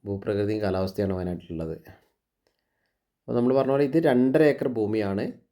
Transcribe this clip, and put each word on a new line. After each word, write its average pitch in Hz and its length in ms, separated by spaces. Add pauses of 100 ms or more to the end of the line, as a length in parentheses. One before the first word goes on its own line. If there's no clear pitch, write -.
ഭൂപ്രകൃതിയും 104 580
കാലാവസ്ഥയാണ് 95 520
വയനാട്ടിലുള്ളത്. 87 640 (1400)
അപ്പോൾ - 220
നമ്മൾ 123 200
പറഞ്ഞ 135 180
പോലെ 143 140
ഇത് 139 160
രണ്ടര 131 440
ഏക്കർ 139 200
ഭൂമിയാണ്. 107 560 (280)